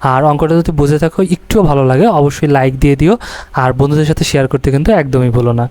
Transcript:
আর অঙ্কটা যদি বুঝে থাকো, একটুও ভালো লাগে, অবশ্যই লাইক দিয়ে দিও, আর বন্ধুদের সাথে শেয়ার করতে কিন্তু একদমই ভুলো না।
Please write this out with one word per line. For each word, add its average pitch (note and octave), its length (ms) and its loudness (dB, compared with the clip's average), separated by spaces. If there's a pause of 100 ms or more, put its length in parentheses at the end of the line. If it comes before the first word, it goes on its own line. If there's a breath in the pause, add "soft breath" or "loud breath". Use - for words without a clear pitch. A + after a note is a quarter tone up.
(120)
আর C3 180 2
অঙ্কটা D3+ 300 0
যদি E3+ 120 -2 (100)
বুঝে D3 220 2
থাকো, E3 160 -2 (160)
একটুও - 340 -2
ভালো C#3 220 2
লাগে, C#3 140 2 (140)
অবশ্যই C#3+ 380 0
লাইক C3 160 0 (100)
দিয়ে C#3+ 180 4
দিও, E3 120 2 (480 loud breath)
আর B2+ 80 0 (100)
বন্ধুদের D3 320 0
সাথে D#3 200 -2
শেয়ার C3+ 200 0
করতে C3+ 240 -2
কিন্তু D3+ 140 0 (120)
একদমই B2+ 340 0
ভুলো A#2+ 240 0
না। A#2+ 120 -2